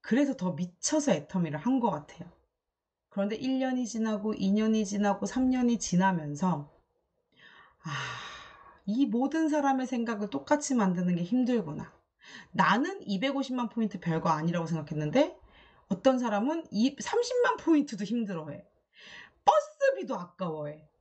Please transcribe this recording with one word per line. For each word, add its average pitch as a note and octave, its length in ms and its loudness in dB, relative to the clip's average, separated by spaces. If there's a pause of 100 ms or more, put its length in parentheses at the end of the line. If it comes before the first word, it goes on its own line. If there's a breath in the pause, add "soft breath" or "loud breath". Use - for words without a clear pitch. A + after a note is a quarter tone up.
그래서 C4+ 360 2
더 F3+ 160 -2
미쳐서 G#3+ 580 -2
애터미를 D#3 480 -2
한 B3+ 220 0
것 G#3 100 0
같아요. - 400 -12 (800)
그런데 G3+ 260 -4
일 C4 240 -2
년이 B3+ 260 -2
지나고, A3 480 -2
이 F#3+ 180 0
년이 G#3+ 340 2
지나고, G3+ 420 0
삼 B3+ 240 0
년이 A#3+ 260 2
지나면서, E3+ 960 0 (1080 loud breath)
"아, D#3 80 -10 (960 loud breath)
이 A#3+ 180 4
모든 C#4+ 440 2
사람의 C#4 360 2
생각을 A3+ 460 -4
똑같이 C#4+ 420 0
만드는 F3+ 420 2
게 E3+ 60 -2
힘들구나. G#3+ 720 -2 (580 loud breath)
나는 B3+ 520 2
이백오십만 B3+ 680 -2
포인트 A3 300 -2
별거 E3 300 0
아니라고 E3 360 0
생각했는데 D#3 720 0 (520 soft breath)
어떤 C4 280 4
사람은 B3 540 0
이 B3+ 280 2
삼십만 A#4+ 580 0
포인트도 C#4 460 2
힘들어해. F#3 640 -6 (800 loud breath)
버스비도 C5 680 2
아까워해." D#3 720 -8 (120)